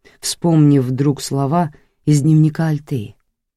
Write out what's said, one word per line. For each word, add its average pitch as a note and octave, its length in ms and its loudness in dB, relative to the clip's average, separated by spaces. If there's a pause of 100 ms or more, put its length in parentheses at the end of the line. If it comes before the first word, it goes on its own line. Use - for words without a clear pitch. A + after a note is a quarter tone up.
(200)
вспомнив D3 640 2
вдруг C#3 380 -2
слова D3 520 -4 (320)
из D3 160 2
дневника D#3 460 2
Альтеи. C#3+ 480 -8 (420)